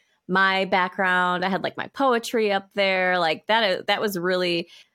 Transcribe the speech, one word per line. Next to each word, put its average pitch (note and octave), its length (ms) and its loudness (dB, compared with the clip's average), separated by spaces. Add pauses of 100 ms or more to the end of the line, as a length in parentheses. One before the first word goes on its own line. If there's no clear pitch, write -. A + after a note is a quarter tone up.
(280)
my F#3+ 380 2
background. F3+ 800 0
I F#3 60 -2
had, F3 140 -2
like, - 140 -6
my - 100 -8
poetry A#3 640 0
up G3 240 -2
there. F#3 440 0
Like, D#3+ 280 0
that, G#3+ 400 0
that G3+ 140 0
was G3 160 -4
really, F3 500 -2 (280)